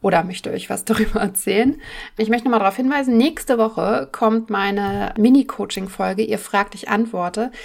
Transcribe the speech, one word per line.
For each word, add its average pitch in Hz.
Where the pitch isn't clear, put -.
oder 175
möchte 180
euch 190
was 202
<laughs> -
darüber 220
erzählen. 214
Ich 220
möchte 233
nochmal 233
darauf 196
hinweisen, 254
nächste 277
Woche 220
kommt 226
meine 202
Mini-Coaching-Folge, 202
Ihr 214
fragt, 202
ich -
antworte. 208